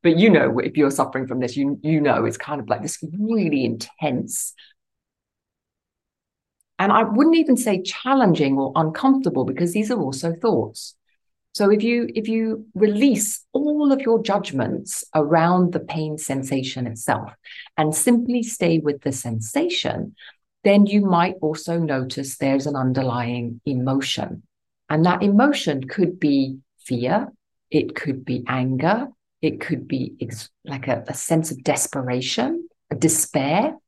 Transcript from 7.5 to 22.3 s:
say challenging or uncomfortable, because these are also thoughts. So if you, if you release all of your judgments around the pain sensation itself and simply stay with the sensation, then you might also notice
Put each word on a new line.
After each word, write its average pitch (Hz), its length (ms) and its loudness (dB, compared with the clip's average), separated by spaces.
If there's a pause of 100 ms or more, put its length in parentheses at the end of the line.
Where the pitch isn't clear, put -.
say 185 260 0
challenging 175 760 2
or 135 180 -2
uncomfortable, 160 680 2
because 151 260 -2
these 214 180 -2
are 240 100 0
also 156 340 -4
thoughts. 165 600 -2 (580)
So 202 180 4
if 214 120 4
you, 240 320 0
if 214 120 -4
you 220 460 -2
release 208 800 2
all 294 380 2
of 269 100 2
your 226 200 2
judgments - 840 -4 (100)
around 170 560 4
the - 80 -4
pain 156 380 -6
sensation 131 680 -4
itself - 440 -4 (460)
and 156 180 2
simply 240 480 2
stay 170 360 0
with 147 220 -2
the 139 100 -4
sensation, 135 1040 -4 (480)
then 202 240 6
you 202 140 2
might 185 400 2
also 156 360 -4
notice 139 600 -4